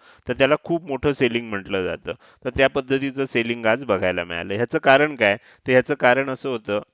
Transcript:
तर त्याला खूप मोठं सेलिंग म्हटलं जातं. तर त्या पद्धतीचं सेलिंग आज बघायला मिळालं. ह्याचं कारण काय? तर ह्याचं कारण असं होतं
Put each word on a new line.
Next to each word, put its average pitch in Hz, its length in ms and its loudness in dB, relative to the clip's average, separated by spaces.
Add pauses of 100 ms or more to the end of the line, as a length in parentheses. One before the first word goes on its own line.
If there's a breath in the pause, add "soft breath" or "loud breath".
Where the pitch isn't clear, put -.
(280 soft breath)
तर 127 60 -2
त्याला 135 300 4
खूप 170 200 -4
मोठं 143 280 -2
सेलिंग 120 380 0
म्हटलं 98 340 -4
जातं. 82 300 -6 (320 soft breath)
तर 127 40 -6
त्या 135 200 2
पद्धतीचं 135 560 -4
सेलिंग 117 400 -2
आज 120 180 2
बघायला 92 400 0
मिळालं. 87 300 -6
ह्याचं 117 240 -2
कारण 147 380 4
काय? 104 200 2
तर - 360 -8
ह्याचं 127 220 4
कारण 135 360 2
असं 131 200 -6
होतं 107 320 -4 (120)